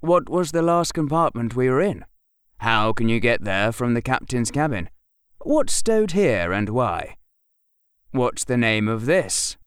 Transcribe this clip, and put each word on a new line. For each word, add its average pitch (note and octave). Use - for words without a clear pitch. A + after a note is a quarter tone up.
What E3+
was E3
the E3
last E3+
compartment C#3
we B2+
were C3
in? F#3
How A2+
can A2+
you A#2
get A2
there G2+
from A#2+
the A#2
captain's A#2+
cabin? C#3
What's -
stowed A3
here A#2
and G2+
why? G#2+
What's B2
the B2
name A2
of A2+
this? D3+